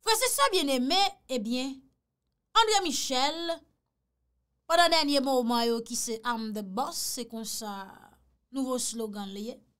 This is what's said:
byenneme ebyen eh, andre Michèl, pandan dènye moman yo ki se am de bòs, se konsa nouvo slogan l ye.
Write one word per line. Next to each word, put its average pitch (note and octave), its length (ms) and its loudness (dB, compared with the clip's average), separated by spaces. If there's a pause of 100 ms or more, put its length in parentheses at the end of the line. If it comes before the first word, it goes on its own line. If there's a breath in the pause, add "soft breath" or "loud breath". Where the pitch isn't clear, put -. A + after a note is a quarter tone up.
(500)
byenneme C#4+ 480 2 (300)
ebyen B3+ 420 -2
eh, C4+ 100 -14 (720)
andre G#4+ 280 6
Michèl, D4+ 720 -2 (1160)
pandan E4+ 240 6
dènye C#4+ 300 4
moman A#3+ 460 2
yo A#3 180 0
ki A#3+ 120 -8
se A3+ 280 -4
am A3+ 280 -4
de G#3 80 -6
bòs, A#3+ 360 -6 (160)
se A#3+ 160 -8
konsa A3+ 400 -8 (840)
nouvo C4 300 -2
slogan G#3 480 -6
l G3+ 160 -10
ye. B3+ 80 -10 (260)